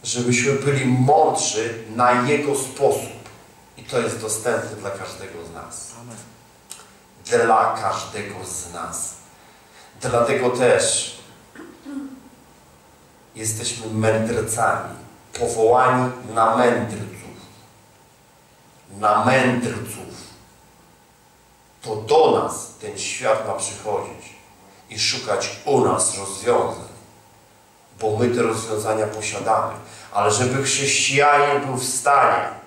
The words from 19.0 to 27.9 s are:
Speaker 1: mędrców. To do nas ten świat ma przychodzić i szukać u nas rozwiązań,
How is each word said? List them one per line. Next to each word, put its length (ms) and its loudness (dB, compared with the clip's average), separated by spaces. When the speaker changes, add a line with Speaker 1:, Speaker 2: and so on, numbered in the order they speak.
Speaker 1:
mędrców. 880 0
To 140 -6
do 460 4
nas 300 -6
ten 160 -10
świat 500 -2
ma 60 -4
przychodzić 800 -8
i 100 -10
szukać 680 -2
u 160 4
nas 360 2
rozwiązań, 680 -2